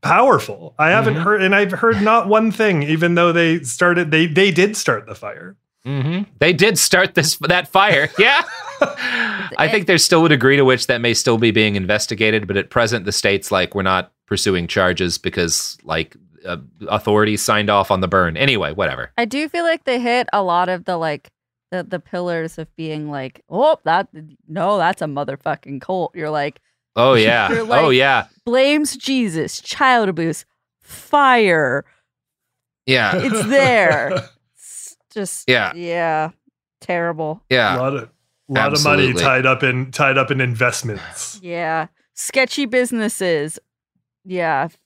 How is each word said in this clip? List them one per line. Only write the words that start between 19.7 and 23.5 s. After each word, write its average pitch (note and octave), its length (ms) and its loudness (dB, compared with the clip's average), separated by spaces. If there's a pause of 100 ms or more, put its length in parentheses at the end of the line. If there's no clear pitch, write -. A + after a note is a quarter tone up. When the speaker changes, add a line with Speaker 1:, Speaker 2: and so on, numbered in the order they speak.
Speaker 3:
they B3 160 -2
hit A#3+ 320 -2
a G3+ 120 0
lot F3+ 260 0
of F3+ 160 -6
the, F#3 100 -4
like, D#3+ 340 -6 (420)
the, F3+ 120 -6
the F3 160 -10
pillars E3+ 580 -8
of D#3+ 200 -14
being D#3 340 -8
like, C3+ 380 -10
"Oh, C4 340 0